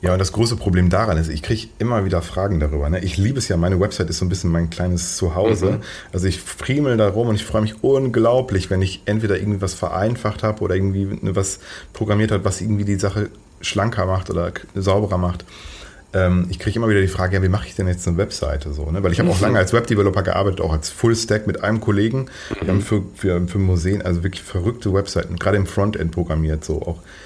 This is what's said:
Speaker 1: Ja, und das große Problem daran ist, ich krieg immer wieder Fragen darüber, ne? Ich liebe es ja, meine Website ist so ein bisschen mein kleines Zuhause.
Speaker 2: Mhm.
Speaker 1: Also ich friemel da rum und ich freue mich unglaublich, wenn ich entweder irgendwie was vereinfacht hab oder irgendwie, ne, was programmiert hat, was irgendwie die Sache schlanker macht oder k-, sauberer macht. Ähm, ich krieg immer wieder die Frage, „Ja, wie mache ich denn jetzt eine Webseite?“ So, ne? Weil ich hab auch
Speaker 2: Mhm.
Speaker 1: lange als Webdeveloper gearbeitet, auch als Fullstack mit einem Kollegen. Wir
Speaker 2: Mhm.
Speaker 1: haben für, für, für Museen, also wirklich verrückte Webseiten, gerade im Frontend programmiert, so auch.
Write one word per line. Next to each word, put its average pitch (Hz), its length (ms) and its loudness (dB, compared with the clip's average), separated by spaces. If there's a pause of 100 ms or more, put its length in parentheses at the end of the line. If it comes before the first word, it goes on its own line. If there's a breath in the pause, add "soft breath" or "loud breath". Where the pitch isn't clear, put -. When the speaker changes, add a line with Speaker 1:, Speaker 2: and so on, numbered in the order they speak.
Speaker 1:
Ja, 90 100 2
und 92 60 4
das 92 140 0
große 113 240 0
Problem 90 340 4
daran 95 260 2
ist, 80 120 0
ich 76 140 -6
krieg - 360 -4
immer 113 260 0
wieder 90 160 0
Fragen 92 400 0
darüber, 73 300 0
ne? 90 120 0
Ich 90 140 -4
liebe 113 220 2
es - 100 -2
ja, 92 80 2
meine 87 240 2
Website 95 300 0
ist 85 80 -6
so 95 80 -2
ein - 20 0
bisschen 87 220 0
mein 82 180 2
kleines 90 480 -2
Zuhause. 95 560 2
Speaker 2:
Mhm. 113 100 -4 (300 loud breath)
Speaker 1:
Also 92 140 0
ich 95 140 -2
friemel 131 580 0
da 104 100 4
rum 113 200 0
und 107 80 2
ich 107 80 -4
freue 110 180 0
mich 107 200 -4
unglaublich, 123 840 2
wenn 92 140 2
ich 92 240 -2
entweder 104 320 0
irgendwie 101 240 -2
was 90 100 -2
vereinfacht 104 680 -2
hab 107 180 -2
oder 92 140 0
irgendwie, 98 320 0
ne, 101 300 -4
was - 240 -2 (340 loud breath)
programmiert 107 380 0
hat, 95 120 0
was 95 160 -2
irgendwie 104 240 0
die 101 120 0
Sache 101 340 -2 (300)
schlanker 98 440 -2
macht 92 260 0
oder 87 200 -2
k-, - 240 -10
sauberer 98 420 2
macht. 90 280 -2 (680 loud breath)
Ähm, 90 380 4
ich 92 80 -4
krieg - 180 -4
immer 113 120 0
wieder 101 120 6
die 95 80 4
Frage, 92 280 0
„Ja, 92 60 2
wie 95 60 4
mache 90 180 0
ich - 100 -16
denn 92 120 0
jetzt 90 180 -2
eine 87 120 2
Webseite?“ 73 560 -4
So, 73 160 -6
ne? 95 120 -2
Weil 92 100 2
ich 85 80 2
hab 87 80 4
auch 87 80 2
Speaker 2:
Mhm. 90 60 0
Speaker 1:
lange 113 160 4
als 95 140 2
Webdeveloper 101 500 2
gearbeitet, 90 380 0
auch 85 120 0
als 78 180 -2
Fullstack 113 560 0
mit 98 180 -2
einem 110 160 0
Kollegen. 113 460 0 (340 loud breath)
Wir 92 60 -4
Speaker 2:
Mhm. 95 100 2
Speaker 1:
haben 101 60 2
für, 104 200 0 (120)
für, 87 340 0
für 104 100 -2
Museen, 92 440 2
also 87 200 0
wirklich 92 200 -4
verrückte 101 500 -2
Webseiten, 92 440 -2
gerade 95 200 2
im 98 100 2
Frontend 98 460 -2
programmiert, 80 520 0
so 76 180 -4
auch. 85 180 -8 (260 loud breath)